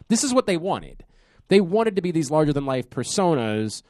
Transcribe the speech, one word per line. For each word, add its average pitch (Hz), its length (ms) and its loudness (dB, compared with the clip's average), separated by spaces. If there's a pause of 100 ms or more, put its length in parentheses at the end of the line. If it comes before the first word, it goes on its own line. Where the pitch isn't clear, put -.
This 226 140 2
is 262 120 -2
what 254 120 2
they 180 120 -2
wanted. 120 440 -8 (460)
They 196 140 6
wanted 202 340 0
to 190 60 0
be 180 80 -2
these 156 200 -2
larger-than-life 143 600 0
personas 117 1000 -2